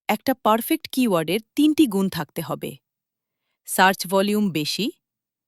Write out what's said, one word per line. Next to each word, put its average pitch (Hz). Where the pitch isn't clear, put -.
একটা 214
পারফেক্ট 233
কিওয়ার্ডের 185
তিনটি 302
গুণ 196
থাকতে -
হবে। 143
সার্চ 190
ভলিউম 202
বেশি, 160